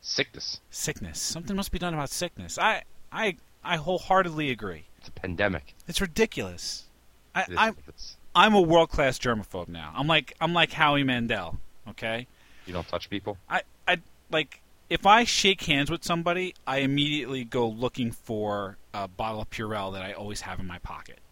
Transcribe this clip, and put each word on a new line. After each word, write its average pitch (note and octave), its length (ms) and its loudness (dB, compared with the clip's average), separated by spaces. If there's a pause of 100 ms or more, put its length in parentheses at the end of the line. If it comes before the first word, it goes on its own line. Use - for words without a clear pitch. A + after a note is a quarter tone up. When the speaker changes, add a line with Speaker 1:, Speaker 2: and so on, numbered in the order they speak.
Speaker 1:
Sickness. - 680 -6
Speaker 2:
Sickness. - 500 -8
Something E3+ 360 -6
must G3 160 -4
be F#3 80 -4
done F3 140 -4
about C#3+ 180 -4
sickness. - 480 -6
I, G3 240 2 (280)
I, G3 240 -2 (280)
I E3+ 140 0
wholeheartedly E3 760 2
agree. F#2+ 340 -6 (140)
Speaker 1:
It's - 100 -18
a - 20 -14
pandemic. F#2 640 -2 (140)
Speaker 2:
It's - 120 -4
ridiculous. D#3 840 -2 (480)
I, F3+ 80 -2
Speaker 1:
It F3+ 80 -4
is F3+ 80 -6
Speaker 2:
I'm, A3 140 4
Speaker 1:
ridiculous. - 440 -14 (200)
Speaker 2:
I'm G3+ 180 8
a G3+ 80 10
world-class D#3+ 580 6
germaphobe G2+ 500 -2
now. D#2+ 260 -10
I'm C#3 120 0
like, D#3 320 2
I'm E3 140 0
like E3 180 4
Howie D3 320 4
Mandel, A#2 540 0 (320)
okay? A2+ 380 -6 (400)
Speaker 1:
You F2+ 60 -10
don't E2+ 140 -6
touch - 220 -6
people? G2+ 280 -6 (120)
Speaker 2:
I, F3+ 140 -2 (240)
I, F3+ 100 4 (340)
like, D#3 300 -2 (280)
if E3+ 160 0
I A3 200 10
shake - 380 2
hands C#3+ 280 2
with E3 140 -4
somebody, F3 480 0 (140)
I C3+ 120 0
immediately C#3 640 0
go A#2+ 240 0
looking A#2 440 -4
for G#2 680 -4 (160)
a G2+ 160 -6
bottle A2 320 -6
of G#2+ 80 -8
Purell G#2+ 440 -6
that F#2+ 100 -8
I G2 100 -8
always G#2 280 -10
have F#2 180 -10
in F#2 80 -6
my F2 120 -10
pocket. - 380 -14 (140)